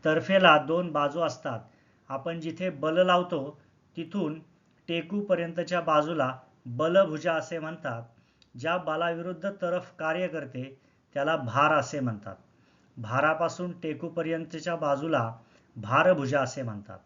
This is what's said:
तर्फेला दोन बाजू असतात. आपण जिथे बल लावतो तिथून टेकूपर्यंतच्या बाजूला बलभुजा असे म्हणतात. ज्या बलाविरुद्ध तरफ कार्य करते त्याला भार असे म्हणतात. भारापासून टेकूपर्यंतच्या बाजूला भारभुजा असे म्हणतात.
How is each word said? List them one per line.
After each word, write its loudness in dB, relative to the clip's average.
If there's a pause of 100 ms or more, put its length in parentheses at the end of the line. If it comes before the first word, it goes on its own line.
तर्फेला 6
दोन 0
बाजू 0
असतात. -4 (480)
आपण -6
जिथे -4
बल 2
लावतो 0 (360)
तिथून -4 (480)
टेकूपर्यंतच्या -2
बाजूला 0 (280)
बलभुजा 2
असे -6
म्हणतात. -8 (560)
ज्या -2
बलाविरुद्ध -4 (120)
तरफ -4
कार्य -2
करते -10 (360)
त्याला 0
भार 2
असे 0
म्हणतात. -6 (600)
भारापासून 0
टेकूपर्यंतच्या -4
बाजूला 0 (420)
भारभुजा 4
असे -4
म्हणतात. -10